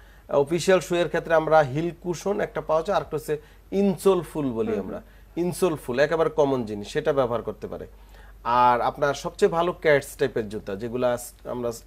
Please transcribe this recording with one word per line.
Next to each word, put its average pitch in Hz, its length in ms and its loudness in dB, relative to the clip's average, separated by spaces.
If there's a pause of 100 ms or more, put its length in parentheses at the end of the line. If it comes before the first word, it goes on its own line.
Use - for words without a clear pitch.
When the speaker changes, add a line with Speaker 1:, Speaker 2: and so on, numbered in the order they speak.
(280)
Speaker 1:
অফিসিয়াল 165 520 2
শু - 140 -4
এর 175 120 2
ক্ষেত্রে 165 280 -2
আমরা 156 280 6
হিল 147 280 -2 (100)
কুশন 190 400 -4
একটা 165 200 -4
পাওয়া 160 220 0
যায়, 190 140 0
আর 156 60 0
একটা 156 140 -6
হচ্ছে 151 220 -4 (340)
ইনসোল 190 500 2
ফুল 147 300 -4
বলি 110 160 -2
Speaker 2:
হুম, 110 100 0
হুম। 95 80 -6
Speaker 1:
আমরা, 87 160 -10 (340)
ইনসোল 170 400 0
ফুল 120 220 -6
একেবারে 160 320 2
কমন 139 340 2
জিনিস, 104 240 -8
সেটা 151 240 -2
ব্যবহার 120 300 0
করতে 104 240 -10
পারে। 90 200 -10 (580)
আর 123 360 6
আপনার 135 340 0
সবচেয়ে - 360 -2
ভালো 170 220 0
ক্যাটস 143 440 2
টাইপের 123 320 -2
জুতা, 101 280 -8
যেগুলা 120 420 -2
স-, - 140 -14 (120)
আমরা 120 280 -6
স-, 110 140 -14